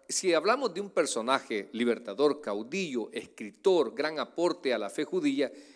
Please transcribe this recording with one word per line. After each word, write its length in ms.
si 260
hablamos 400
de 60
un 100
personaje 840
libertador, 680
caudillo, 720
escritor, 840
gran 240
aporte 560
a 40
la 120
fe 140
judía, 480